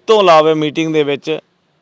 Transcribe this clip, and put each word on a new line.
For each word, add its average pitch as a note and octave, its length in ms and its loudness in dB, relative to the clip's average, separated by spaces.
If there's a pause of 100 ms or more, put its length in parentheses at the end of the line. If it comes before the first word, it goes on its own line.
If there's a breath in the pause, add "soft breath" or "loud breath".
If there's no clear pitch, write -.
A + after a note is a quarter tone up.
ਤੋਂ A3 160 2
ਇਲਾਵਾ D#3+ 320 4
ਮੀਟਿੰਗ D#3 380 -4
ਦੇ D#3 100 0
ਵਿੱਚ C#3+ 360 -6 (440)